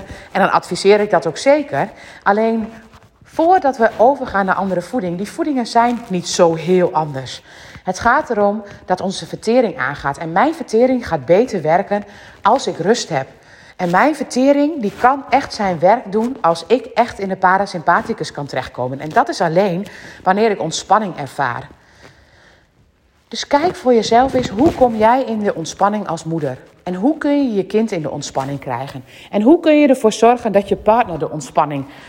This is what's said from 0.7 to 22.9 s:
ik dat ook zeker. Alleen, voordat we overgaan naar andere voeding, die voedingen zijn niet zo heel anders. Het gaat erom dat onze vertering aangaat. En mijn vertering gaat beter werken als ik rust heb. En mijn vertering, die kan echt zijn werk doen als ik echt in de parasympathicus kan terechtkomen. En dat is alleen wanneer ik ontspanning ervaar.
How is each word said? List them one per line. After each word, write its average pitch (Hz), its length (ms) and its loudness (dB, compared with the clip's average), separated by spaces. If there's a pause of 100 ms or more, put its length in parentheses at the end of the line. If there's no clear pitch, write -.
ik 208 100 -2
dat 170 180 0
ook 156 100 -4
zeker. 277 520 0 (340)
Alleen, 220 480 0 (520)
voordat 320 540 2
we 226 200 4
overgaan 233 480 2
naar 185 100 0
andere 180 260 -2
voeding, 180 360 -4
die 202 140 -8
voedingen 277 360 -4
zijn 233 400 0
niet 180 200 -4
zo 170 280 2
heel 175 380 2
anders. 143 500 -6 (400)
Het 185 160 -6
gaat 254 300 2
erom 208 340 0 (220)
dat 180 160 -2
onze 180 260 -6
vertering 226 500 0
aangaat. 143 400 -4
En 165 140 -8
mijn 233 220 2
vertering 247 540 0
gaat 143 180 -4
beter 196 360 2
werken 190 420 0 (380)
als 240 260 2
ik 165 100 -4
rust 214 320 0
heb. 139 180 -4 (480)
En 180 140 -4
mijn 233 260 2
vertering, 285 680 0
die 202 180 -4
kan 269 300 2
echt 277 240 0
zijn 185 260 -2
werk 202 320 2
doen 226 300 -2
als 170 260 2
ik 254 180 2
echt - 340 -2
in 196 100 -4
de 185 60 -4
parasympathicus 190 960 0
kan 143 140 -10
terechtkomen. 127 540 -8
En 151 100 -10
dat 240 200 2
is 294 120 -6
alleen 180 460 0 (360)
wanneer 208 280 2
ik 190 100 -4
ontspanning 185 560 -2
ervaar. 131 500 -6 (1600)